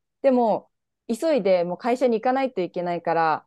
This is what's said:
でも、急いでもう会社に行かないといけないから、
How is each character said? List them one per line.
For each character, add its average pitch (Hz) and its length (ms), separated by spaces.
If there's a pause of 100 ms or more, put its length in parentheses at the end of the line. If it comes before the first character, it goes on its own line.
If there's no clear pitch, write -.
(220)
で 269 100
も、 233 380 (400)
急 226 260
い 185 80
で 180 200
も 175 120
う - 20
会 247 200
社 269 100
に 220 140
行 - 20
か 254 100
な 269 100
い 262 100
と 185 80
い 170 100
け 180 120
な 175 120
い 170 60
か 165 140
ら、 160 320